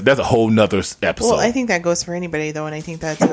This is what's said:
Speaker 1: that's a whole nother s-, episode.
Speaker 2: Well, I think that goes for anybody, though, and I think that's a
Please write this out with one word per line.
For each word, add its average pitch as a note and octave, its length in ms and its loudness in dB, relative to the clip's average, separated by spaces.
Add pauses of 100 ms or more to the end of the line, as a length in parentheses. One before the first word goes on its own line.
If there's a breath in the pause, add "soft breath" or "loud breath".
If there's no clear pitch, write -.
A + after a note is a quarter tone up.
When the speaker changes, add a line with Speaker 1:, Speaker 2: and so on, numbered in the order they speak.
Speaker 1:
that's B2+ 180 4
a F#2+ 40 0
whole A2+ 260 2
nother G#2+ 300 4
s-, - 220 -6
episode. D3+ 300 0
Speaker 2:
Well, E3+ 80 2
I A#3 120 2
think B3 180 -2
that F3 120 0
goes E3+ 220 -2
for F3 100 -8
anybody, D#3 380 -4
though, D3+ 140 -6
and D3+ 100 -8
I D#3 60 -8
think D#3+ 180 -12
that's D#3+ 220 -4
a G3+ 120 4